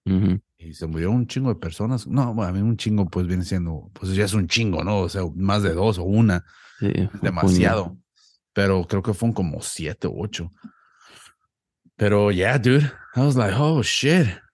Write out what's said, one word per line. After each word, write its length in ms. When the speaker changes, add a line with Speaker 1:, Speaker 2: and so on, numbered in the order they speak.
Speaker 1:
Ujú. 340
Speaker 2:
Y 180
se 120
murieron 300
un 100
chingo 260
de 80
personas. 460
No, 260
bueno, 180
a 20
mí 100
un 140
chingo, 340
pues, 160
viene 180
siendo, 480
pues, 220
ya 100
es 100
un 120
chingo, 380
¿no? 160
O 80
sea, 140
más 280
de 120
dos 240
o 60
una. 400
Speaker 1:
Sí, 160
Speaker 2:
Es 180
Speaker 1:
un 80
Speaker 2:
demasiado. 680
Speaker 1:
puño. 140
Speaker 2:
Pero 320
creo 160
que 120
fueron 200
como 260
siete 460
o 100
ocho. 320
Pero, 340
yeah, 280
dude. 320
I 60
was 160
like, 200
"Oh, 260
shit." 440